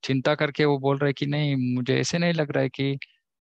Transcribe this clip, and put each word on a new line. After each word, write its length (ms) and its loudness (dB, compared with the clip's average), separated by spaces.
चिंता 320 0
करके 300 0
वो 120 4
बोल 200 0
रहे 160 0
कि 120 -4
नहीं, 500 0
मुझे 240 0
ऐसे 180 -2
नहीं 160 2
लग 180 -2
रहा 120 0
है 60 0
कि, 280 -2